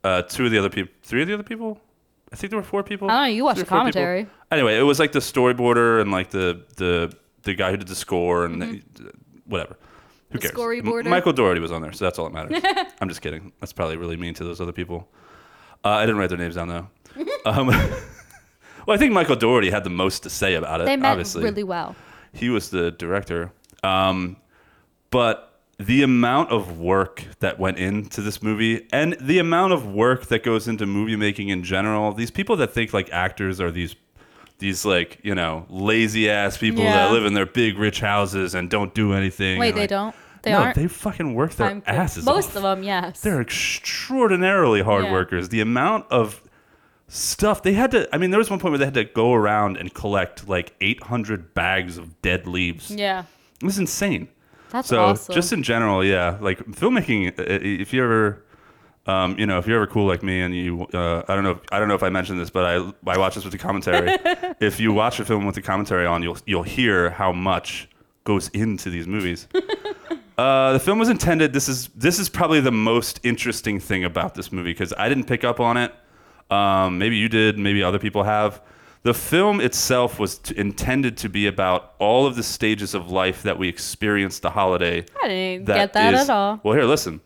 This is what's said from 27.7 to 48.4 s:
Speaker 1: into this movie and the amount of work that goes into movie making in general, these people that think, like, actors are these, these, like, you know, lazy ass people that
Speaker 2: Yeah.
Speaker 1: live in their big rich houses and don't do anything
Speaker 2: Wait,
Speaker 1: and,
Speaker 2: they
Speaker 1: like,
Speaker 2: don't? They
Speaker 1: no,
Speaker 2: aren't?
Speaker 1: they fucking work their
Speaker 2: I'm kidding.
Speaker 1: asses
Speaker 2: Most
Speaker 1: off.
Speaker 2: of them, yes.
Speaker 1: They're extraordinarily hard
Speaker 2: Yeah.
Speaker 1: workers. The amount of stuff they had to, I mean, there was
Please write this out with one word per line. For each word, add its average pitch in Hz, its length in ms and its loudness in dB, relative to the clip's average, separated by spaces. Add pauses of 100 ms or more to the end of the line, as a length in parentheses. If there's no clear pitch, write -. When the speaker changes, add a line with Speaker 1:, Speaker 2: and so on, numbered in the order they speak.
Speaker 1:
into 101 440 -4
this 104 200 -6
movie 110 500 0
and 156 280 0
the 147 200 2
amount 170 320 2
of 135 200 0
work 120 340 2
that 113 180 0
goes 113 240 0
into 110 180 -2
movie 107 300 -2
making 104 320 -2
in 92 160 -4
general, 104 480 0
these 117 180 -6
people 202 260 -2
that 139 160 0
think, 117 220 -2
like, 95 160 -2
actors 92 500 -2
are 87 120 -2
these, 85 240 -6 (600)
these, 98 260 -4
like, 90 400 0
you 101 100 -2
know, 82 340 -2
lazy 107 600 2
ass 101 260 0
people 110 280 0
that 104 240 4
Speaker 2:
Yeah. 107 40 4
Speaker 1:
live 113 140 4
in 101 80 2
their 98 120 2
big 110 320 0
rich 104 220 0
houses 98 540 0
and 90 160 -4
don't 101 240 -2
do 107 180 0
anything 95 460 -2
Speaker 2:
Wait, 240 120 0
Speaker 1:
and, - 60 -4
Speaker 2:
they 214 60 -2
Speaker 1:
like, 196 80 -4
Speaker 2:
don't? 202 240 -4 (280)
They 214 100 0
Speaker 1:
no, 202 100 4
Speaker 2:
aren't? 240 140 0
Speaker 1:
they 156 100 0
fucking 175 480 -6
work 151 200 0
their 208 140 0
Speaker 2:
I'm 202 140 -6
kidding. 110 180 -2
Speaker 1:
asses 185 240 -4
Speaker 2:
Most 339 260 2
Speaker 1:
off. - 60 -10
Speaker 2:
of 196 60 -4
them, 190 220 0
yes. 180 360 -4
Speaker 1:
They're 180 200 0
extraordinarily 185 1400 2
hard 98 240 4
Speaker 2:
Yeah. 95 60 0
Speaker 1:
workers. 92 380 0
The 113 100 0
amount 131 500 0
of 110 300 0 (680)
stuff - 540 -2
they 190 120 4
had 240 160 2
to, 233 240 2
I 151 40 0
mean, 185 120 2
there 202 80 4
was 226 120 2